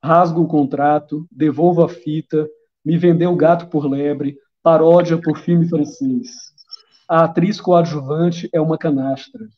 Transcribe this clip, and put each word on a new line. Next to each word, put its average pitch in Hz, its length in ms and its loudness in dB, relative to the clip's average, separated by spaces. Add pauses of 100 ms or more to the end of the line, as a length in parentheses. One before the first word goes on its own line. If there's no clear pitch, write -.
Rasgo 170 380 2
o 156 60 2
contrato, 147 840 -2
devolvo 156 520 0
a 151 60 0
fita, 156 580 -6 (380)
me 160 120 0
vendeu 170 380 2
gato 165 320 0
por 147 220 -4
lebre, 143 480 -4 (240)
paródia 165 560 4
por 160 220 -4
filme 170 280 0
francês. 139 640 -4 (800)
A 165 140 4
atriz 175 360 -2
coadjuvante 170 960 0
é 160 80 0
uma 160 160 -2
canastra. 135 680 -6 (100)